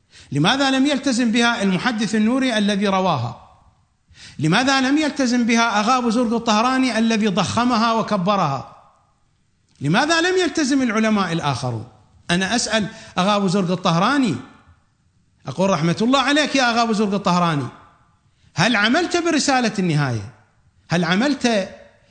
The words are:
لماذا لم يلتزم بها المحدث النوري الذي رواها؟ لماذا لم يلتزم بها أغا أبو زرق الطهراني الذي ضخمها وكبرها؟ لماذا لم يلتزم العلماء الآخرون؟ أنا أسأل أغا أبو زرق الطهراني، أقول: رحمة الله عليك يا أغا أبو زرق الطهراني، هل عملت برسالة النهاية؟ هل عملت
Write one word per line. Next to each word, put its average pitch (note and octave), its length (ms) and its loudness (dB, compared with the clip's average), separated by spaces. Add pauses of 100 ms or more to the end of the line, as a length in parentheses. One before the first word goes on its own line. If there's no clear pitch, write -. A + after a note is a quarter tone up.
(320)
لماذا C4 400 2
لم C4 140 2
يلتزم B3+ 460 0
بها A#3 320 0
المحدث G#3 520 -2
النوري A3+ 420 0
الذي G#3 300 0
رواها؟ E3+ 600 -2 (920)
لماذا B3+ 420 2
لم C4+ 160 2
يلتزم B3+ 480 0
بها A#3 340 2
أغا A#3+ 180 2
أبو A#3+ 120 -2
زرق A#3 240 0
الطهراني A#3 640 0
الذي A3+ 300 0
ضخمها A3+ 680 0
وكبرها؟ F#3+ 800 -2 (1080)
لماذا C#4+ 400 2
لم F#4 220 0
يلتزم C#4+ 380 0
العلماء G#3+ 500 0
الآخرون؟ B2+ 560 -4 (440)
أنا F#3 240 0
أسأل A3 320 -2 (300)
أغا G3+ 180 2
أبو G3 120 0
زرق F3+ 240 0
الطهراني، F#3 640 0 (1120)
أقول: E3+ 220 0
رحمة E3+ 320 0
الله B3+ 180 2
عليك C#4+ 360 0
يا B3 160 2
أغا A#3 120 0
أبو A3+ 100 0
زرق G3+ 200 0
الطهراني، F3 540 0 (880)
هل A3 200 2
عملت D4+ 420 0
برسالة C#4 640 0
النهاية؟ C#3 540 -2 (560)
هل E3+ 140 0
عملت A3 680 0 (420)